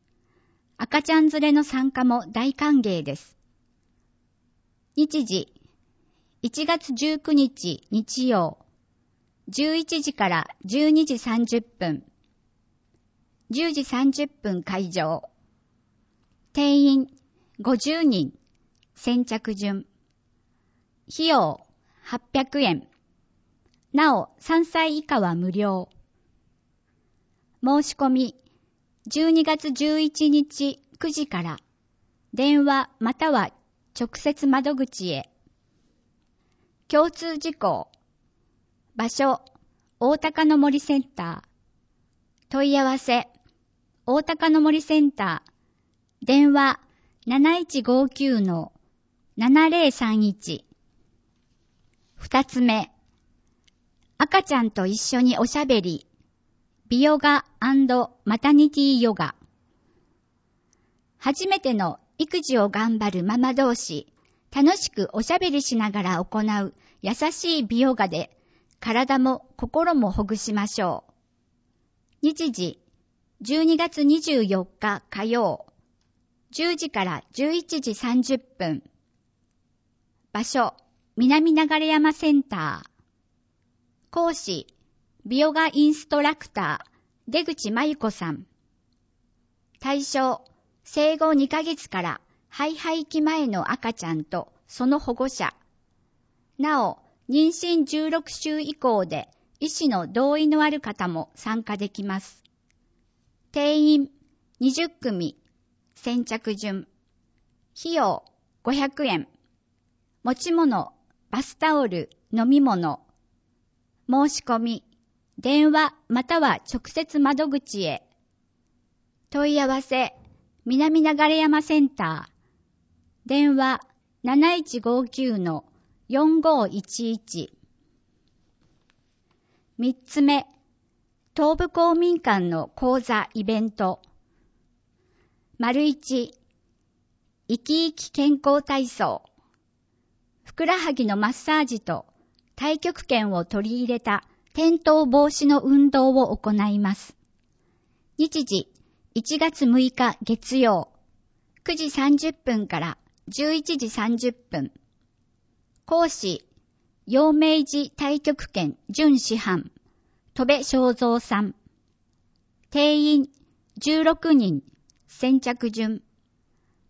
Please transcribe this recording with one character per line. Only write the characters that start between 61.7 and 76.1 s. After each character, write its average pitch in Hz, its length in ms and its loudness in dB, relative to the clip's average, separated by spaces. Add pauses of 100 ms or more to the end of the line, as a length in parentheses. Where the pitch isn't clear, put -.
の 185 260 -4 (180)
育 320 220 -4
児 262 180 -2
を 208 120 2
頑 214 300 -2
張 202 200 -2
る 175 60 -2
マ 214 120 -2
マ 254 160 2
同 254 200 2
士、 - 340 -8 (480)
楽 294 220 4
し - 140 -8
く - 200 -4
お 226 120 -4
し - 100 -4
ゃ 370 60 0
べ 359 120 -2
り 285 100 -2
し 262 140 -4
な 214 160 -2
が 202 120 -4
ら 180 200 -2
行 214 160 -6
う 208 340 -2 (280)
優 196 140 -4
し 320 440 -2
い 262 40 -2
ビ 233 180 0
ヨ 262 140 2
ガ 208 120 0
で、 165 300 -8 (420)
体 262 400 0
も 262 380 -2
心 330 360 -2
も 240 160 2
ほ 190 140 -2
ぐ 208 140 -4
し 214 160 -8
ま 214 140 -2
し - 160 -6
ょ 165 200 -4 (1160)
う。 294 60 2
日 311 240 -2
時、 180 280 -6 (640)
十 294 240 0
二 330 100 4
月 330 280 -2
二 302 180 4
十 285 240 0
四 185 200 -2 (140)
日 208 300 -4
火 202 160 -8
曜、 226 400 -2 (880)